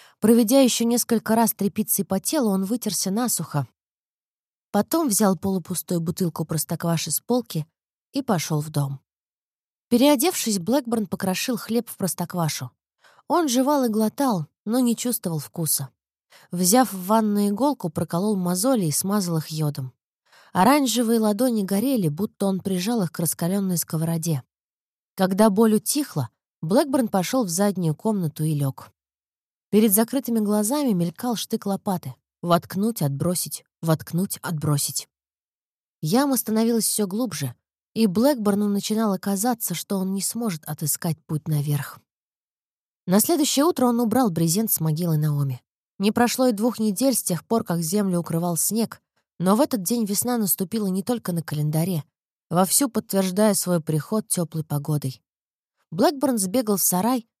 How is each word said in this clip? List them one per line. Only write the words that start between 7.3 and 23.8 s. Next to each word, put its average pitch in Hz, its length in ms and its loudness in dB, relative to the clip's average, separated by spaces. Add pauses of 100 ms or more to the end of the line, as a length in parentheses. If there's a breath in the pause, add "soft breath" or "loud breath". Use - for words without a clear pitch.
и 277 80 -2
пошел 160 400 0
в 156 80 -8
дом. 139 300 -2 (920)
Переодевшись, 240 680 2
Блэкберн 220 480 -2
покрошил 190 500 -2
хлеб 226 320 -4
в - 80 -16
простоквашу. 170 760 -4 (560 soft breath)
Он 320 200 2
жевал 262 380 2
и 233 40 0
глотал, 214 580 0 (180)
но 233 140 0
не 240 160 2
чувствовал 185 440 -4
вкуса. 147 500 -4 (640 soft breath)
Взяв 185 420 2
в 185 120 -10
ванную 208 440 2
иголку, 208 400 0
проколол 180 460 -2
мозоли 185 500 0
и 151 60 0
смазал 185 460 0
их 151 100 -4
йодом. 147 460 -4 (580 soft breath)
Оранжевые 233 680 4
ладони 220 440 2
горели, 202 440 0
будто 196 400 -2
он 190 120 0
прижал 196 440 -2
их 165 80 -2
к - 80 -10
раскаленной 180 580 -2
сковороде. 165 640 -2 (720)